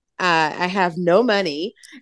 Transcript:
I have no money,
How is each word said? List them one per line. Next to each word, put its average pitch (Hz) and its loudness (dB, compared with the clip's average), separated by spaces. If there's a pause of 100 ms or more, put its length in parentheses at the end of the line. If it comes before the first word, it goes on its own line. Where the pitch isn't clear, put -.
(200)
I 170 0
have 180 -2
no 180 4
money, 196 -2 (280)